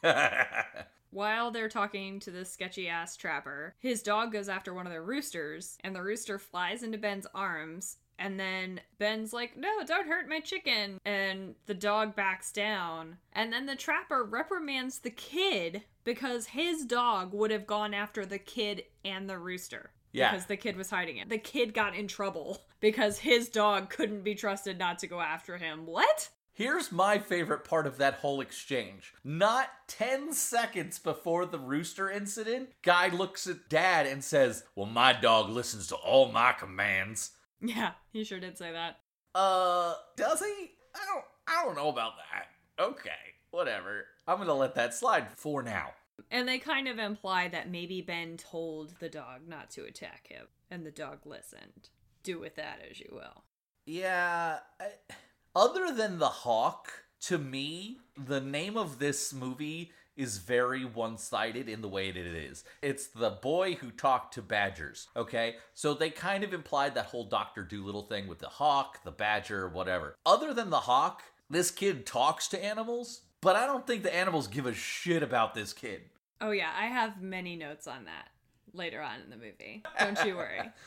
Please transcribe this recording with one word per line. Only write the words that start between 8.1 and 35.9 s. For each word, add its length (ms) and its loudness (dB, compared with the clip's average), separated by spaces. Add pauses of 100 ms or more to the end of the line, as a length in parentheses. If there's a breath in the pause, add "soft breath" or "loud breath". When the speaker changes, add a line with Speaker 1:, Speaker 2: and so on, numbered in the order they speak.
Speaker 1:
and 220 -4
then 400 -4 (180)
Ben's 360 0
like, 240 -6
"No, 260 -2
don't 240 0
hurt 220 -2
my 100 -2
chicken." 640 -2
And 520 -2 (100)
the 80 -6
dog 420 2
backs 360 0
down. 680 -4 (160)
And 180 0
then 140 -2
the 100 -4
trapper 480 0
reprimands 760 -2
the 100 -6
kid 760 -2 (220)
because 420 -2
his 380 -2
dog 480 2
would 180 2
have 160 -2
gone 260 0
after 320 -2
the 140 -6
kid 460 -4 (180)
and 260 -6
the 100 -6
rooster. 520 -8 (220)
Speaker 2:
Yeah. 180 6
Speaker 1:
Because 140 -2
the 120 -2
kid 200 -4
was 140 -8
hiding 260 -2
it. 120 -10
The 80 0
kid 360 0
got 220 0
in 120 -4
trouble 580 -4 (140)
because 400 4
his 300 4
dog 400 4
couldn't 340 -2
be 120 0
trusted 420 -4
not 220 -2
to 80 -8
go 120 -6
after 380 -4
him. 280 -6
What? 440 4 (240)
Speaker 2:
Here's 380 0
my 260 6
favorite 460 0
part 240 2
of 100 -4
that 180 4
whole 260 0
exchange. 720 -6 (100)
Not 460 2 (180)
ten 460 -2
seconds 680 0
before 480 0
the 100 -6
rooster 540 -2
incident, 580 -4 (140)
guy 240 8
looks 400 0
at 220 -8
Dad 360 6
and 180 -2
says, 400 4 (120)
"Well, 100 -2
my 280 8
dog 360 8
listens 380 -4
to 80 -4